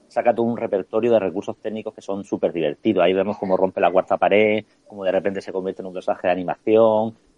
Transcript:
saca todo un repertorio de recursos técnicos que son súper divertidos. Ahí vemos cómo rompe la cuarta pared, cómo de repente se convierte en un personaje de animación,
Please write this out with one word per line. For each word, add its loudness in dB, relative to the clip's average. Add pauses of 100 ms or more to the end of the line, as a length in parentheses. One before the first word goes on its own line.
saca 0
todo -2
un -2
repertorio -2
de 6
recursos -4
técnicos -10
que -18
son -8
súper -4
divertidos. 0
Ahí 4
vemos 0
cómo 0
rompe -2
la 2
cuarta 2
pared, 2 (220)
cómo -14
de 0
repente -2
se -12
convierte -6
en -12
un -14
personaje -4
de 2
animación, 2 (260)